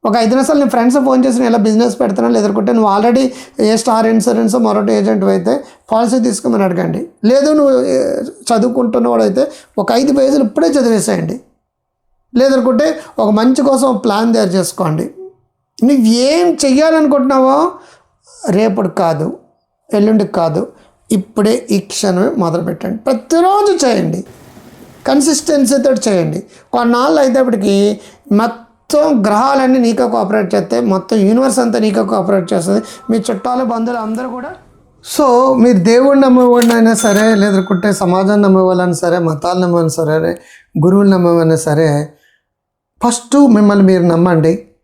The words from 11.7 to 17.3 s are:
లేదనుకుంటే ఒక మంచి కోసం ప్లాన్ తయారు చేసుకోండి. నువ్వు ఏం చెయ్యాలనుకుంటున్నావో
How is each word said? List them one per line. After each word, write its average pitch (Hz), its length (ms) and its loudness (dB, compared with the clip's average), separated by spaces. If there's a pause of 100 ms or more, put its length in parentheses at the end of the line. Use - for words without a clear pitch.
లేదనుకుంటే 269 640 0 (200)
ఒక 214 100 0
మంచి 240 340 2
కోసం 262 340 0
ప్లాన్ 220 360 0
తయారు 214 160 0
చేసుకోండి. 175 600 -4 (720)
నువ్వు 262 220 2
ఏం 285 600 2
చెయ్యాలనుకుంటున్నావో 277 1080 2 (760)